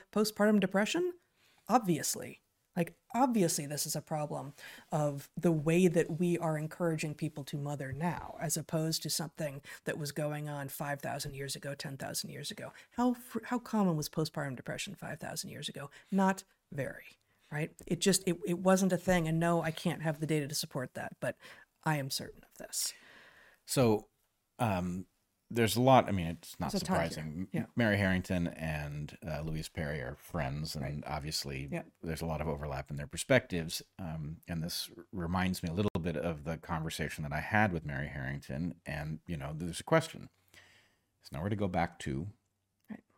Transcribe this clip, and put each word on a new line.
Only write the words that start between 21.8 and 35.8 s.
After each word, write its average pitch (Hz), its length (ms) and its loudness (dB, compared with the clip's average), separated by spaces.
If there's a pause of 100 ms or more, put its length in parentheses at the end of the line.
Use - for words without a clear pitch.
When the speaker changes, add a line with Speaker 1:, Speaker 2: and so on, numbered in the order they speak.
Speaker 1:
I 156 140 2
am 135 140 -2
certain - 320 -6
of - 160 -20
this. - 340 -4 (720)
Speaker 2:
So, 113 440 4 (500)
um, 92 480 0 (420)
there's 113 280 2
a 120 40 2
lot, 127 280 8
I - 20 0
mean, 92 160 2
it's - 320 -8
not - 140 -2
Speaker 1:
There's 190 100 -2
a - 40 -6
ton 185 160 2
here. - 80 0
Speaker 2:
surprising. - 220 -8 (100)
M-, 92 100 -8
Speaker 1:
Yeah. 110 140 -2 (100)
Speaker 2:
Mary 110 220 4
Harrington 92 500 2
and, 73 760 -6
uh, 76 180 -4
Louise 80 260 -4
Perry 76 320 -4
are 64 160 -8
friends, - 580 -4
and 156 100 -4
Speaker 1:
Right. 73 220 -6
Speaker 2:
obviously 71 640 -4
Speaker 1:
Yeah. - 140 -6 (180)
Speaker 2:
there's 80 180 -4
a 160 60 -4
lot 78 140 -2
of - 80 -2
overlap 71 420 -4
in 73 60 -6
their 71 100 -6
perspectives. 85 720 2 (160)
Um, 80 420 -6 (100)
and 85 120 -2
this - 360 -4
r-, - 160 -16
reminds 92 500 0
me 90 60 -2
a 80 40 -2
little 98 280 2